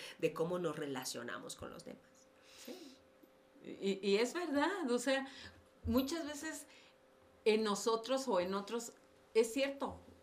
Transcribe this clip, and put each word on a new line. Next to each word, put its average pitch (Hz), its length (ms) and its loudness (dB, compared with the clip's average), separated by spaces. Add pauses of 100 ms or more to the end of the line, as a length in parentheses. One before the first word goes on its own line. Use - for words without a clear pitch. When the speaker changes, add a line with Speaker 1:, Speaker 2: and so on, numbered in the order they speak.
(180)
Speaker 1:
de 156 160 0
cómo 175 240 0
nos 160 180 -2
relacionamos 127 800 -6
con - 140 -10
los - 160 -14
demás. - 160 -14 (640)
Speaker 2:
Sí. 339 320 -16 (680)
Y, 196 380 -2
y 196 160 6
es 247 160 2
verdad, 320 560 0
o 240 80 4
sea, 269 300 2 (560)
muchas 277 420 2
veces 302 400 -8 (800)
en 220 180 6
nosotros 226 640 2
o 196 120 4
en 185 160 0
otros, 214 380 -4 (420)
es 233 180 6
cierto, 269 460 -2 (240)